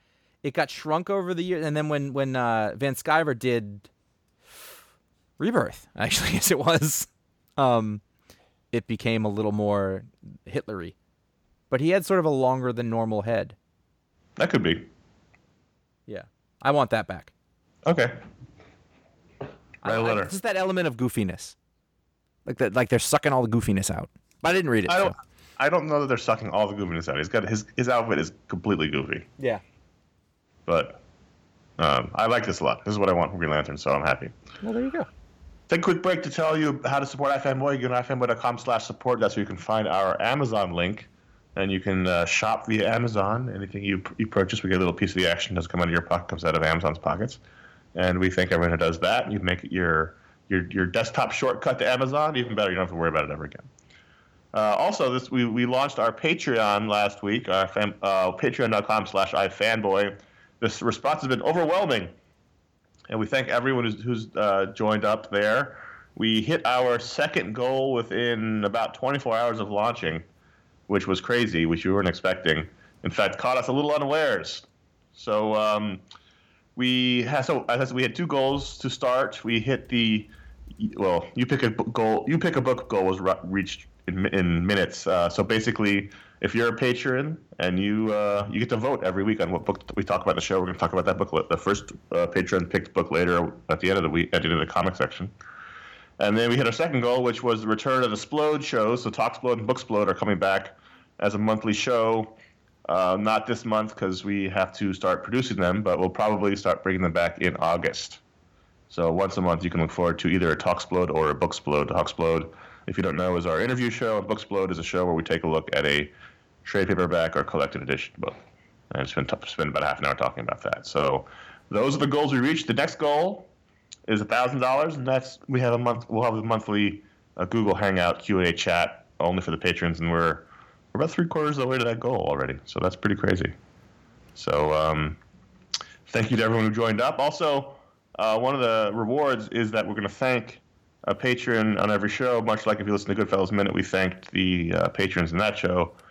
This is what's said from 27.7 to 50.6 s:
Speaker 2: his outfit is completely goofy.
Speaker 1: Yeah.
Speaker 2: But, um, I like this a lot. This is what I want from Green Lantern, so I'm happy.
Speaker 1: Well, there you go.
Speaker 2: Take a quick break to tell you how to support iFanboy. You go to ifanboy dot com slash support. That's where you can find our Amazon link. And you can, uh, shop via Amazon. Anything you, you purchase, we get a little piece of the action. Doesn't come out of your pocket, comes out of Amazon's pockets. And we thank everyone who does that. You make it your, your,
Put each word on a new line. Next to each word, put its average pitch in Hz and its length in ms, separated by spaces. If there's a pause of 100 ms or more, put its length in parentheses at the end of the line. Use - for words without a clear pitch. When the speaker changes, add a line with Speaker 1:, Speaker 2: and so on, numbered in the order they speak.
Speaker 2:
his 123 120
outfit 113 300
is 82 140 (160)
completely 87 400
goofy. 71 360 (140)
Speaker 1:
Yeah. 117 220 (1080)
Speaker 2:
But, 80 340 (800)
um, 73 360
I 110 120
like 117 200
this 92 140
a 80 40
lot. 64 200
This 104 80
is 104 60
what 98 100
I 92 40
want 87 180
from 95 80
Green 80 120
Lantern, 71 260
so 71 140
I'm 69 120
happy. 67 280 (320)
Speaker 1:
Well, 220 100
there 233 100
you 269 80
go. 320 160 (640)
Speaker 2:
Take 170 120
a - 20
quick 175 200
break 180 200
to 151 80
tell 160 260
you 151 300
how 139 140
to 135 60
support 139 260
iFanboy. 139 480
You 127 80
go 123 60
to 123 60
ifanboy 123 280
dot 113 100
com 120 200
slash 117 280
support. 123 340
That's 104 160
where 104 60
you 101 40
can 95 100
find 107 320
our 92 340
Amazon 110 500
link. 87 360 (480)
And 98 140
you 95 100
can, 92 260
uh, 87 180
shop - 420
via 107 280
Amazon. 113 600
Anything 98 300
you, 98 180 (160)
you 110 80
purchase, 98 360
we 92 80
get 95 60
a - 20
little 90 160
piece 95 160
of - 60
the 90 140
action. 85 240
Doesn't 82 160
come 90 100
out 87 80
of 82 40
your 85 100
pocket, 87 260
comes 82 160
out 80 120
of 78 60
Amazon's 80 360
pockets. 95 400 (560)
And 90 240
we 92 100
thank 90 220
everyone 85 220
who 85 40
does 82 240
that. 110 300
You 104 80
make 90 260
it - 80
your, 82 440 (320)
your, 90 220